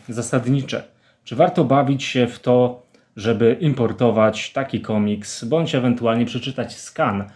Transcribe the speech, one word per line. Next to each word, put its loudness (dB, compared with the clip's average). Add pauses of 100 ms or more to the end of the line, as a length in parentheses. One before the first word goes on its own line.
zasadnicze. -2 (400)
Czy -12
warto 4
bawić 2
się 0
w -12
to, 2 (320)
żeby 2
importować 2
taki -4
komiks, -4
bądź 0
ewentualnie 2
przeczytać -6
skan -2 (120)